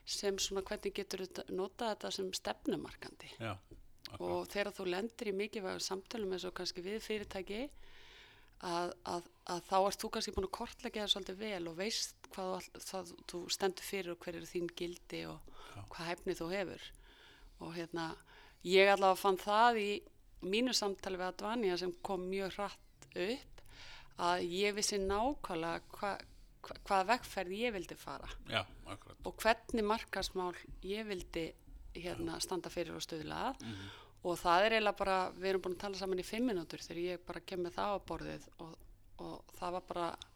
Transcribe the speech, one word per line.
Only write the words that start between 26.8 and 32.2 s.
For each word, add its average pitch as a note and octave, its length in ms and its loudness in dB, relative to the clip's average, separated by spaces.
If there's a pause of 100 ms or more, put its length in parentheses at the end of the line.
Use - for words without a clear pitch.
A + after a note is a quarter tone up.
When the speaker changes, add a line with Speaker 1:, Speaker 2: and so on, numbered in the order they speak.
Speaker 1:
hvaða F#3+ 220 6
vegferð G3+ 460 2
ég A3+ 200 2
vildi F3+ 240 -4
fara. - 320 -8 (160)
Speaker 2:
Já, A2+ 200 2 (220)
akkurat. - 380 -10
Speaker 1:
Og - 120 -6
hvernig A3+ 480 4
markaðsmál F#3+ 720 0 (280)
ég G#3 240 -4
vildi, F3 460 -4 (420)
hérna, E3 440 -4